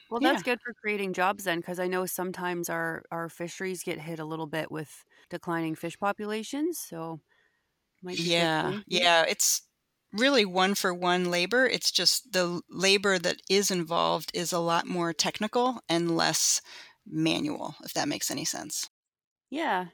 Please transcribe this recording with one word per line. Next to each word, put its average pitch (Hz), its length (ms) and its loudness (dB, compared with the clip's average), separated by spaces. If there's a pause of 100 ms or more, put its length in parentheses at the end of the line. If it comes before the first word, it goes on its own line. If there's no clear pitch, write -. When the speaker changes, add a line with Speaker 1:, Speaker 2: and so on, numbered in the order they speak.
(100)
Speaker 1:
Well, 233 100 -4
Speaker 2:
yeah. - 20 2
Speaker 1:
that's 254 200 4
good 247 220 -2
for 240 100 -12
creating 196 400 -4
jobs 196 300 0
then, 170 180 0
'cause 180 180 -6
I 180 80 0
know 185 180 0
sometimes 180 640 -4
our, 165 400 -4
our 165 180 -6
fisheries 175 560 -8
get 165 160 -4
hit 160 200 -8
a 156 60 -8
little 160 200 -6
bit 156 260 -4
with - 320 -10 (260)
declining 165 460 -4
fish 170 220 -8
populations, 214 800 -4
so 165 440 -10 (800)
might 180 180 -6
be 170 100 -2
a - 40 4
good 170 160 4
Speaker 2:
Yeah, 156 240 0
Speaker 1:
thing. 208 180 -8
Yeah. 175 140 2
Speaker 2:
yeah, 165 200 6
it's - 360 0 (500)
really 247 320 4
one 185 300 2
for 190 180 0
one 180 380 2
labor. 180 360 2
It's - 240 0
just - 420 2
the 185 80 2
l-, 175 280 0
labor 190 500 4
that 175 300 -2
is 196 220 4
involved 170 640 2
is 175 180 -2
a 180 60 0
lot 170 280 2
more 170 280 0
technical 233 760 0
and 170 280 2
less - 440 2 (460)
manual, 160 760 -2
if - 100 -10
that 143 140 0
makes - 220 -4
any - 140 -6
sense. - 440 -6 (600)
Speaker 1:
Yeah, 226 440 -2